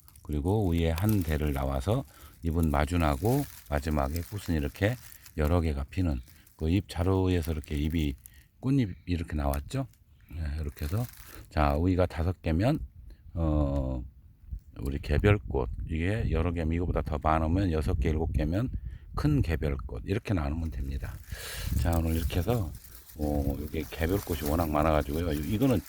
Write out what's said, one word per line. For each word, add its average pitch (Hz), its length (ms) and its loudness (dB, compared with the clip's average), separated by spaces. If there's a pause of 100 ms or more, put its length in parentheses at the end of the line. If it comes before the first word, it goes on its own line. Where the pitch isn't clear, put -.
(220)
그리고 90 480 0
위에 82 200 2
한 98 320 2
대를 76 300 0
나와서 69 520 -2 (380)
잎은 82 280 2
마주나고, 80 760 2 (240)
마지막에 73 540 0
꽃은 87 340 -4
이렇게 92 400 0 (400)
여러 78 240 2
개가 71 300 -2
피는, 80 300 0 (360)
그 80 120 -2
잎 95 200 2
자루에서 90 640 2
이렇게 76 240 -6
잎이, 76 380 2 (460)
꽃잎 131 300 2 (160)
이렇게 85 300 -2
나왔죠. 71 500 -2 (440)
네, 82 120 -8 (180)
이렇게 73 240 -8
해서, 104 220 -2 (440)
자, 73 240 4
우이가 90 320 4
다섯 85 360 -2
개면, 104 360 2 (560)
어, 69 680 0 (800)
우리 67 180 -4
개별꽃, 73 680 2 (220)
이게 87 400 0
여러 82 220 2
개면, 82 220 0
이거보다 82 280 0
더 76 200 -2
많으면 80 500 2
여섯 78 260 2
개, 82 120 2
일곱 78 220 0
개면 85 360 0 (460)
큰 147 280 2
개별꽃, 73 640 -2
이렇게 104 280 -2
나누면 78 360 0
됩니다. 67 440 -6 (640)
자, 85 180 2
오늘 80 180 2
이렇게 82 220 0
해서, 92 320 0 (460)
어, 73 440 0
여기 76 300 -4
개별꽃이 82 580 -2
워낙 80 220 2
많아가지고요. 76 640 2
이-, 76 220 -2
이거는 117 340 4